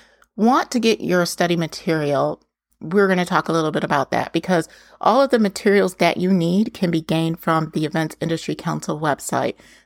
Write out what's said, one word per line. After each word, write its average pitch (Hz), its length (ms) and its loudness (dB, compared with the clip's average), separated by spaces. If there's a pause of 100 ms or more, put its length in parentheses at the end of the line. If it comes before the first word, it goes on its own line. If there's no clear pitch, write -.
(360)
want 247 340 2
to 247 100 -2
get 220 220 2
your 175 240 0
study 175 300 0
material, 156 840 -2 (400)
we're 196 280 2
gonna 180 180 2
talk 175 240 -2
a - 20 -2
little 160 200 0
bit 156 120 -2
about 147 280 -2
that, - 200 -2
because 170 380 -2 (320)
all 240 220 4
of 269 80 0
the 240 80 4
materials 196 560 2
that 170 220 0
you 180 140 0
need 185 400 2
can 175 200 -2
be 165 100 -2
gained 165 380 -2
from 160 340 -2
the 156 120 -2
Events 156 360 -4
Industry 160 320 -4
Council 156 460 -6
website. 131 560 -2 (300)